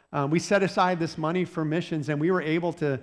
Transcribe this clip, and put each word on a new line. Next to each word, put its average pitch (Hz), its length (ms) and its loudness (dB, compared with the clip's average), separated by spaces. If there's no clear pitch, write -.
uh, 143 160 0
we 170 120 2
set 196 240 2
aside 185 340 2
this 160 180 -4
money 165 280 0
for 160 200 -4
missions, 156 440 -2
and 147 120 -2
we 175 120 2
were 180 100 2
able 165 300 0
to, 143 300 -2